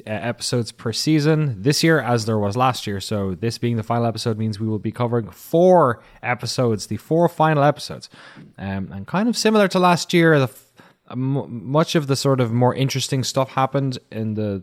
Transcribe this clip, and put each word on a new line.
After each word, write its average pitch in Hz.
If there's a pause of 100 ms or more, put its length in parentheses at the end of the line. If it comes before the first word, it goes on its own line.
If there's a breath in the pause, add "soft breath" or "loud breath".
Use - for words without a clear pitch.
uh, 107
episodes 117
per -
season 151
this 143
year, 160
as 117
there 110
was 101
last 123
year. 101
So 98
this 117
being 120
the 110
final 117
episode 110
means 107
we 110
will 110
be 110
covering 117
four 165 (180 loud breath)
episodes, 117
the 110
four 165
final 156
episodes. 143 (480 loud breath)
Um, 98
and 98
kind 208
of 233
similar 214
to 190
last 180
year, 165
the 131
f-, - (360 soft breath)
m-, 123
much 151
of 147
the 139
sort 135
of 117
more 123
interesting 131
stuff 131
happened 135 (120)
in 110
the, 104